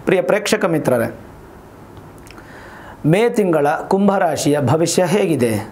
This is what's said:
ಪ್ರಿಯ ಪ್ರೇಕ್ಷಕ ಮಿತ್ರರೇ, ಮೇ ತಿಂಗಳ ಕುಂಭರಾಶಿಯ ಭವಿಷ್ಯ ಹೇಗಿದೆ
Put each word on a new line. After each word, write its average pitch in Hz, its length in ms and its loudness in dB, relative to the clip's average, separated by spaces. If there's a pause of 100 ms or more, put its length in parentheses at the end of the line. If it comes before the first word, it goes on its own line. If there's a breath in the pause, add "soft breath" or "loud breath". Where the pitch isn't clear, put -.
ಪ್ರಿಯ 180 180 2
ಪ್ರೇಕ್ಷಕ 208 420 0
ಮಿತ್ರರೇ, 127 500 0 (1900 loud breath)
ಮೇ 202 220 2
ತಿಂಗಳ 170 400 2
ಕುಂಭರಾಶಿಯ 165 920 0
ಭವಿಷ್ಯ 165 460 2
ಹೇಗಿದೆ 139 640 0